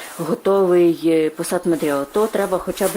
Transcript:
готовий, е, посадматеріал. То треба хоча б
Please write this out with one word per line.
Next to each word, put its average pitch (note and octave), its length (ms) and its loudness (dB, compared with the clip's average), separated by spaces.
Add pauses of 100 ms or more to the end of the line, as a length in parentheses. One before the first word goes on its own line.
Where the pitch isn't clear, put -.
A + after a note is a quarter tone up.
(180)
готовий, F3 880 2
е, D#3+ 240 2
посадматеріал. D#3+ 840 -2
То G#3+ 160 0
треба G3 300 -2
хоча F#3+ 300 -4
б F3+ 100 -6